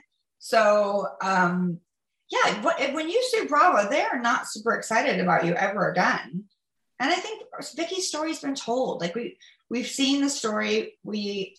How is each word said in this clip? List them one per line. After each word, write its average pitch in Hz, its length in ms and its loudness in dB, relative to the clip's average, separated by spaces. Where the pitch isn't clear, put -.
So, 208 680 4
um, 180 580 2
yeah, 494 320 0
what, 269 320 0
when 311 140 -4
you 453 220 2
sue 415 180 0
Bravo, 285 420 4
they 302 120 2
are 415 180 -2
not 240 280 0
super 214 260 -2
excited 220 460 0
about 170 260 4
you 170 80 2
ever 196 380 0
again. 190 520 0
And 269 120 0
I 359 40 2
think 427 280 -8
Vicki's 370 320 -4
story's 311 320 -4
been 277 160 -6
told. 233 460 -2
Like, 175 120 -4
we, 240 240 -8
we've 233 180 -2
seen 277 340 0
the 277 80 2
story. 214 760 -2
We, 202 560 -6